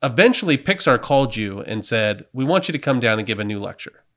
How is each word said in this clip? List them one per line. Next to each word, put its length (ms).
eventually 540
Pixar 460
called 340
you 260
and 220
said, 480
"We 120
want 240
you 40
to 60
come 220
down 180
and 80
give 140
a 40
new 140
lecture." 460